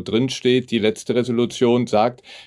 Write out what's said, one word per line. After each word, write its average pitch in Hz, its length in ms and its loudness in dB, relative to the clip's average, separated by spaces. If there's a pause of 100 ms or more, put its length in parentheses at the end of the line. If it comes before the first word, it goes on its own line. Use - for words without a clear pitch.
drinsteht. 127 640 0
Die 117 80 0
letzte 107 380 -2
Resolution 120 720 0
sagt, 113 340 0 (260)